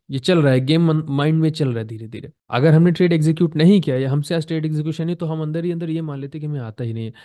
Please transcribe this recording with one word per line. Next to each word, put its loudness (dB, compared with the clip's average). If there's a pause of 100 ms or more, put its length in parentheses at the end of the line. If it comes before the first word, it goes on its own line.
(120)
ये -4
चल 2
रहा 4
है, 2
गेम 2
मन-, 0
माइंड 0
में 2
चल -2
रहा -4
है -6
धीरे -12
धीरे। -16 (180)
अगर 4
हमने 6
ट्रेड 2
एग्जीक्यूट 2
नहीं 6
किया -2
या -2
हमसे -2
आज -4
ट्रेड -4
एग्जीक्यूशन -4
नहीं, -4
तो -8
हम -4
अंदर -6
ही -4
अंदर -6
ये -4
मान -8
लेते -12
कि -8
हमें -6
आता -10
ही -4
नहीं -8
है। -10 (100)